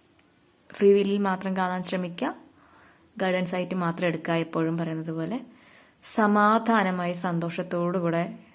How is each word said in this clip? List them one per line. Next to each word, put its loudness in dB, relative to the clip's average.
ഫ്രീ 6
വില്ലിൽ 2
മാത്രം -2
കാണാൻ -2
ശ്രമിക്കുക, -4
ഗൈഡൻസ് 0
ആയിട്ട് -4
മാത്രം 0
എടുക്കുക. -2
എപ്പോഴും 0
പറയുന്നത് -4
പോലെ -4
സമാധാനമായി 4
സന്തോഷത്തോടു -2
കൂടെ 0